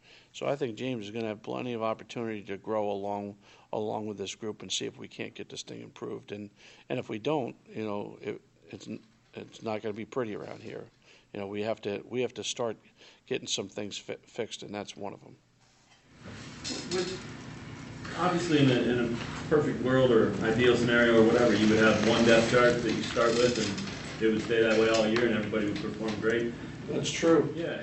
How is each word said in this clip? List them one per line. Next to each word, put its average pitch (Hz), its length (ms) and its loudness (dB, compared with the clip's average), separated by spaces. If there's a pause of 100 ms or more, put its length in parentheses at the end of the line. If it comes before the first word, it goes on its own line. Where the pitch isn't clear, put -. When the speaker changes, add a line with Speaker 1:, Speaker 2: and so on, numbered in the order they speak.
(340)
Speaker 1:
So 135 140 -6
I 139 80 0
think 127 220 -6
James 120 280 -6
is 101 60 -10
gonna 113 160 -6
have 107 160 -8
plenty 127 300 -6
of 113 100 -4
opportunity 110 600 -6
to 98 140 -8
grow 104 320 -2
along, 101 460 -6 (360)
along 110 360 -4
with 104 100 -8
this 95 160 -8
group 107 300 -10
and 92 80 -10
see - 140 -6
if 113 120 -10
we 110 100 -14
can't 110 280 -12
get 101 120 -12
this - 140 -14
thing 117 200 -14
improved. 110 500 -12
And, 104 180 -12 (400)
and 131 80 -4
if 113 100 -8
we 110 120 -8
don't, 131 360 -4 (160)
you 120 140 -8
know, 107 340 -8
it, 113 220 -10 (300)
it's, 101 160 -16 (480)
it's - 260 -16
not 110 220 -6
gonna 110 100 -6
be 107 120 -10
pretty 110 300 -6
around - 280 -12
here. 110 220 -14 (480)
You 101 60 -10
know, 98 80 -8
we 104 140 -6
have 107 200 -4
to, 101 280 -6
we 123 120 -4
have 117 120 -4
to 104 100 -10
start 113 340 -6 (500)
getting 127 200 -6
some 98 220 -6
things 101 280 -8
fi-, - 280 -12
fixed, - 380 -10
and 101 100 -12
that's 101 240 -10
one 98 160 -10
of - 80 -20
them. - 140 -20 (1600)
Speaker 2:
With, 185 280 -4 (960)
obviously, 165 420 2
in 131 100 8
a, 120 120 4
in 123 180 2 (140)
a - 360 -6
perfect 139 320 2
world 127 300 6
or 101 220 6 (100)
ideal 117 320 6
scenario 117 460 6
or 110 40 10
whatever, 117 300 6
you 107 140 4
would 110 100 6
have 107 280 6
one 117 180 4
depth 117 260 6
chart 120 320 6
that 113 80 0
you - 120 -2
start 117 320 2
with, 120 220 4
and - 640 -4
it 110 120 4
would 107 100 0
stay 113 180 2
that 110 160 4
way 113 120 4
all 113 180 4
year, 120 180 2
and 107 120 2
everybody 104 300 -2
would 98 140 -4
perform 110 380 -4
great. 117 340 0 (360)
Speaker 1:
That's 151 200 -2
true. 165 460 4
Speaker 2:
Yeah, 151 280 -6